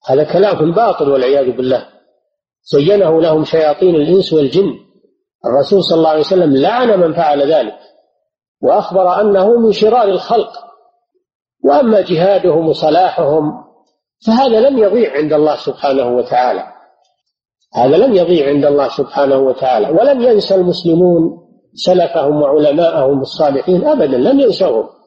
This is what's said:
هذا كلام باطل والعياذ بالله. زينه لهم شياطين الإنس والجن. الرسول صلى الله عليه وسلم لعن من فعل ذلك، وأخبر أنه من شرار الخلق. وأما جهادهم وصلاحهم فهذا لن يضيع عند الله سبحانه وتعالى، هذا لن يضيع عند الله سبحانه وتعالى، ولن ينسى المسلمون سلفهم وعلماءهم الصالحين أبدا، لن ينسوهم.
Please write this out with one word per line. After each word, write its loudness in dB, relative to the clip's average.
هذا 0
كلام 0
باطل 0
والعياذ 0
بالله. -4
زينه 2
لهم 0
شياطين 0
الإنس 0
والجن. 0
الرسول 0
صلى 0
الله 2
عليه 0
وسلم 0
لعن 0
من 0
فعل 0
ذلك، -2
وأخبر 0
أنه 2
من 2
شرار 2
الخلق. -2
وأما 2
جهادهم 0
وصلاحهم 0
فهذا 2
لن 0
يضيع 0
عند -2
الله 0
سبحانه -2
وتعالى، -2
هذا 2
لن 2
يضيع 0
عند 0
الله 0
سبحانه -2
وتعالى، 0
ولن 2
ينسى 2
المسلمون 0
سلفهم 0
وعلماءهم 0
الصالحين -2
أبدا، 0
لن 0
ينسوهم. 0